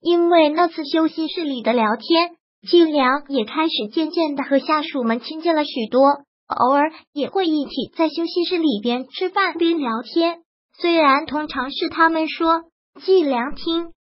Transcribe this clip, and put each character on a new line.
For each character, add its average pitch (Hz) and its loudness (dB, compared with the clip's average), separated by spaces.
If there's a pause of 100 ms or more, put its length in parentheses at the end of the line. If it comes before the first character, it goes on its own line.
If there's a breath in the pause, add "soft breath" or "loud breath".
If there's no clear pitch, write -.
因 339 2
为 330 6
那 339 0
次 330 -8
休 320 0
息 320 -4
室 339 -6
里 269 -6
的 226 0
聊 220 0
天， 339 0 (340)
季 349 6
良 285 0
也 269 -2
开 285 -2
始 220 -4
渐 320 -2
渐 311 -2
的 269 -6
和 277 2
下 302 0
属 294 -6
们 226 0
亲 311 -12
近 330 2
了 302 0
许 233 -6
多， 262 4 (420)
偶 - 0
尔 294 2 (200 loud breath)
也 277 -4
会 381 -2
一 302 0
起 - -14 (240)
在 320 2
休 330 -4
息 339 -2
室 349 -2
里 277 0
边 247 -4
吃 370 -6
饭 370 -2
边 330 2
聊 240 -4
天。 339 -2 (360)
虽 339 0
然 302 4
通 302 -6
常 269 -8
是 339 -6
他 330 2
们 320 -2
说， 330 0 (360)
季 381 4
良 262 -2
听。 330 -4